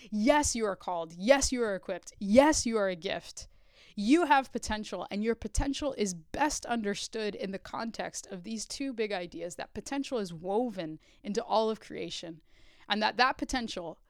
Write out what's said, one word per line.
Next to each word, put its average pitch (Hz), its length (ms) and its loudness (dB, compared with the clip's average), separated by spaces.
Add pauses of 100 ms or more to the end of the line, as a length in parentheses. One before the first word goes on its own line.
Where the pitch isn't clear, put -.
(100)
yes, 277 440 4
you 226 120 0
are 190 100 -2
called. 165 400 -6
Yes, 262 360 6
you 247 100 0
are 208 120 0
equipped. - 440 -8
Yes, 247 480 8
you 226 100 0
are 196 120 2
a 185 80 -2
gift. - 520 -8 (480)
You 277 300 6
have 269 260 4
potential, 214 580 -6
and 202 120 -2
your 226 140 0
potential 285 600 0
is 190 180 0
best - 520 -2
understood 214 720 -4
in 190 160 -6
the 190 80 -8
context 220 720 -8
of 180 120 -10
these 220 240 -8
two 269 260 -6
big 214 200 -4
ideas, 175 420 -8
that - 180 -12
potential 269 460 -6
is 175 160 -4
woven 185 640 -4 (240)
into 208 220 -2
all 220 260 2
of 214 80 -4
creation, 170 640 -10 (480)
and 208 140 0
that 214 160 0
that 262 200 4
potential, 208 600 -6 (120)